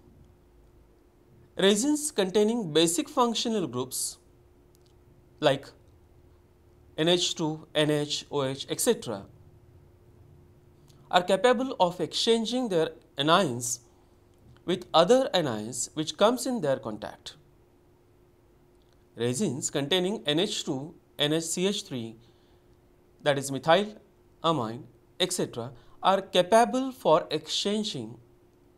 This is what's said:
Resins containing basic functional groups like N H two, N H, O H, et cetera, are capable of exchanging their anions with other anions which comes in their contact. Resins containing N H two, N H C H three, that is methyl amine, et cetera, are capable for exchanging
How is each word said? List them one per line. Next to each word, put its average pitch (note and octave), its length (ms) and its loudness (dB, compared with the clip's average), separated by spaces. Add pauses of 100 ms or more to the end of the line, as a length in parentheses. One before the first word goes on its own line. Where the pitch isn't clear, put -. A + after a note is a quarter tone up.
(1600)
Resins G#3+ 540 2
containing G#3 600 0
basic E3 360 2
functional A3+ 580 0
groups B2 520 -8 (1200)
like C#3+ 260 2 (1300)
N D#3+ 120 2
H F3 260 2
two, D#3 400 -6
N D3+ 160 4
H, D3 400 -2
O C#3+ 140 -2
H, C3+ 240 -6
et D#3 120 -6
cetera, B2 440 -2 (1900)
are F3+ 140 4
capable B3 560 2
of F3 200 0
exchanging A#3 680 -2
their E3 220 0 (280)
anions C#3+ 600 0 (840)
with F3+ 300 -4
other G#3+ 400 6
anions B2 600 -2
which D#3 220 -6
comes A#3+ 300 2
in B3 140 -4
their C#3 160 0
contact. G#2+ 580 -12 (1800)
Resins B2+ 540 -2
containing F3+ 540 0
N D3 140 0
H - 260 -2
two, D3 300 -6 (240)
N D3 140 0
H D#3+ 120 0
C F3+ 220 -2
H G3+ 160 -2
three, A2+ 320 -10 (1120)
that C#3+ 140 2
is C#3 120 -6
methyl E3+ 460 2 (480)
amine, C3 400 -2 (340)
et F#3 140 -2
cetera, A#2 400 -6 (300)
are G3 180 4
capable A3+ 720 2
for E3+ 380 4
exchanging D3+ 880 -4 (600)